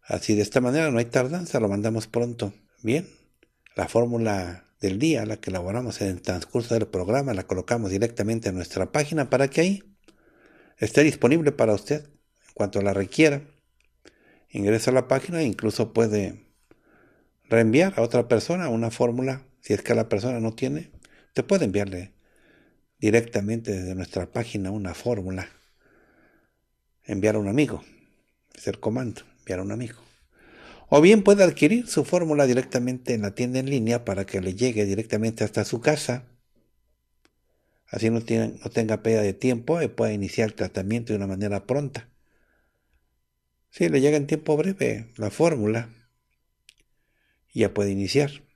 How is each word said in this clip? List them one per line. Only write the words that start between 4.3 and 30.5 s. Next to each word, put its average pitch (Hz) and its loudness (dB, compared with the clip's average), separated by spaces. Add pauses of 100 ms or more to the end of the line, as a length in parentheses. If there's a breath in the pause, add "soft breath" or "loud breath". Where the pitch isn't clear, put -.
del 95 -2
día, 135 0
la 107 -8
que - -8
elaboramos 98 -6
en 101 -2
el 90 -4
transcurso 101 -4
del 110 0
programa, 113 -2
la 92 -6
colocamos 98 -4
directamente 107 -2
en 92 -4
nuestra 92 -6
página 147 -2
para 135 2
que - 0
ahí 196 0 (920 soft breath)
esté 135 4
disponible 147 4
para 113 2
usted 147 -4
en - -20
cuanto 101 -2
la 202 0
requiera. 143 2 (1080 soft breath)
Ingresa 107 0
a - 2
la 127 2
página 160 0
e - 2
incluso 113 -2
puede 107 0 (1040 soft breath)
reenviar 117 4
a 113 2
otra 120 0
persona 165 0
una 113 -2
fórmula. 127 -2 (140)
Si - -2
es 98 0
que - -2
la 113 2
persona 117 -2
no 113 -4
tiene, 143 -6 (440 soft breath)
te 135 -2
puede 185 2
enviarle 98 -4 (840 soft breath)
directamente 113 0
desde 92 -6
nuestra 90 -6
página 104 -6
una 98 -6
fórmula. 95 -6 (1500 soft breath)
Enviar 107 0
a 107 0
un 98 -2
amigo, 123 0 (760 soft breath)
hacer - -8
comando, 117 -6 (180)
enviar 92 -8
a 95 -8
un 101 -8
amigo. 117 -12 (880 loud breath)